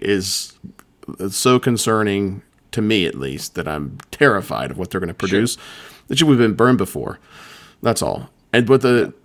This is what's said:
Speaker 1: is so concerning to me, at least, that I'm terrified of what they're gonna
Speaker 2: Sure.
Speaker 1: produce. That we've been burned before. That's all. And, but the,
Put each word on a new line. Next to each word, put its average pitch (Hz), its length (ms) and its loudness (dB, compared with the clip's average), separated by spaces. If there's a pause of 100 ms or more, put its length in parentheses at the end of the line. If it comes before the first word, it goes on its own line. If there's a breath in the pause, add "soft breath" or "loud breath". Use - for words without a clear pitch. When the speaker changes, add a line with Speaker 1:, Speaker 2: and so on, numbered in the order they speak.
Speaker 1:
is 95 500 -2 (800)
so 127 280 2
concerning 104 840 0 (280)
to 110 120 -4
me, 107 240 2
at - 80 -4
least, 67 400 -8
that 82 120 -6
I'm 73 300 -8 (140)
terrified 98 600 0
of - 80 -14
what 90 120 -8
they're 92 100 -4
gonna 85 120 -6
Speaker 2:
Sure. - 160 -6
Speaker 1:
produce. 101 280 0 (520 loud breath)
That 135 140 0
we've 147 160 6
been 117 160 4
burned 123 240 4
before. 82 400 -6 (640 loud breath)
That's 117 200 0
all. - 260 -6 (240)
And, 120 140 2
but 131 160 4
the, 123 300 2 (120)